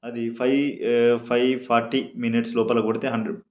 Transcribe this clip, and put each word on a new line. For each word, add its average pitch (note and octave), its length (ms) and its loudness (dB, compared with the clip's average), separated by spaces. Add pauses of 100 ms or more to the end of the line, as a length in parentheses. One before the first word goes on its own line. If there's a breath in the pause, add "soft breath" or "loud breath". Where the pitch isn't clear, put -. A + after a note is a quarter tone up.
అది A#2 260 -6
ఫైవ్, C3 340 0 (220)
ఆ, A#2+ 320 4
ఫైవ్ B2 420 2
ఫార్టీ A#2+ 560 0
మినిట్స్ A#2 400 -2
లోపల A#2 240 2
కొడితే A2+ 280 -2
హండ్రెడ్ A2+ 320 -4 (120)